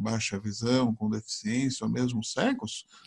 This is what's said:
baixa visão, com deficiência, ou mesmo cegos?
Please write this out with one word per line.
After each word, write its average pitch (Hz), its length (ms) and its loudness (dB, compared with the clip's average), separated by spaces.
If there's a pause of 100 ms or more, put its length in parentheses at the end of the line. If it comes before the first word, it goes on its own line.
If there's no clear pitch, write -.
baixa 110 360 0
visão, 113 560 2
com 107 140 -2
deficiência, 110 800 -2
ou 113 40 2
mesmo 120 320 0
cegos? 233 600 -2 (220)